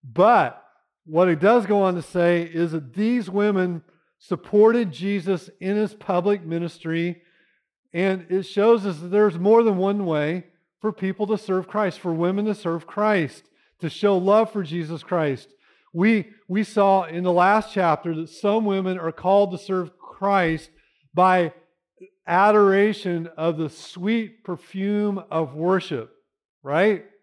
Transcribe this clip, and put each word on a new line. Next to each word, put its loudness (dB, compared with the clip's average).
But 2
what 2
it 0
does 2
go 0
on 0
to -8
say 0
is -4
that -8
these -2
women -2
supported 2
Jesus -6
in -4
his -2
public -2
ministry, -6
and -2
it -2
shows 2
us -6
that -14
there's 2
more 4
than 2
one -2
way -2
for -4
people -4
to -2
serve -4
Christ, -4
for -4
women -2
to -2
serve -6
Christ, -2
to -6
show 0
love 2
for -6
Jesus -8
Christ. -4
We, 0
we -2
saw 2
in -8
the 0
last 4
chapter 0
that -8
some -2
women -2
are -6
called 2
to -10
serve -6
Christ -2
by 2
adoration 2
of -2
the -4
sweet -6
perfume -4
of -4
worship, -4
right? 0